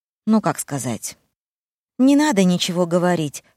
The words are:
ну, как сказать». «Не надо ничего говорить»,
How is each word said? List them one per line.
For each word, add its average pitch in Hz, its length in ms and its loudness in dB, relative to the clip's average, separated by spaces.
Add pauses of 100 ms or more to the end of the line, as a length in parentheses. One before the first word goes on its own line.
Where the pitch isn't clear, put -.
(240)
ну, 220 160 2
как 170 200 -4
сказать». 131 580 -10 (800)
«Не 269 160 4
надо 285 300 2
ничего 180 420 0
говорить», 170 560 -2 (140)